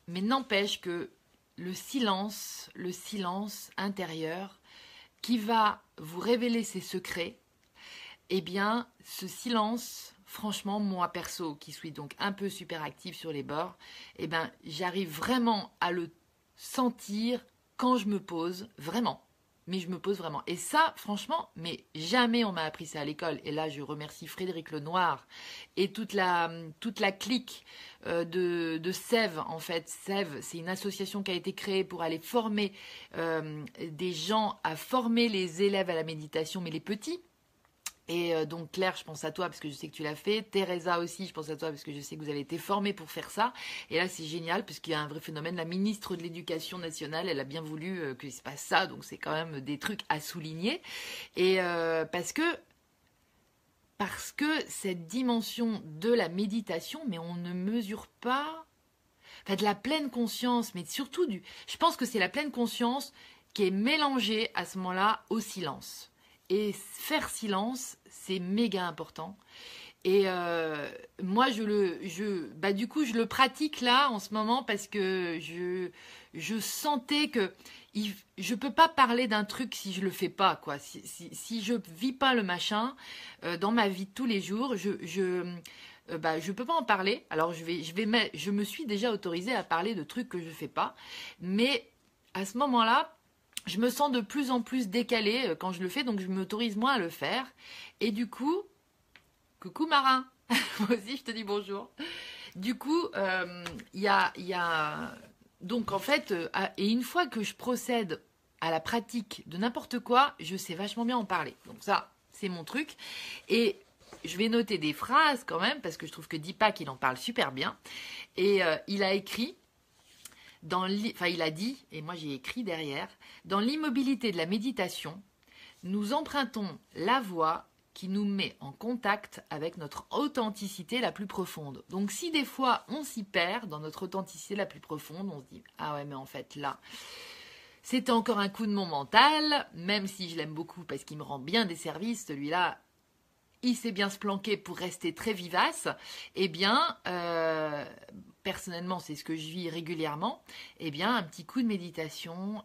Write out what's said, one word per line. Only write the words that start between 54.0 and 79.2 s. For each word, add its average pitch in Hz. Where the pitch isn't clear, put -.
que 302
cette 175
dimension 233
de 160
la 208
méditation, 202
mais 170
on 170
ne 175
mesure 202
pas, 294
enfin, 196
de 202
la 208
pleine 285
conscience, 240
mais 170
surtout 311
du, 190
je -
pense 320
que 247
c'est 226
la 185
pleine 285
conscience 240
qui 202
est 185
mélangée 226
à 180
ce 190
moment-là 185
au 226
silence. 147
Et 208
faire -
silence, 220
c'est -
méga 190
important. 165
Et, 196
euh, 170
moi, 220
je 220
le, 202
je, 185
bah, 190
du 208
coup, 302
je 226
le 226
pratique 262
là 254
en 220
ce -
moment 220
parce 208
que 185
je, 180
je 165
sentais 294
que 202
il, 208
je 196
peux 226
pas 330
parler 247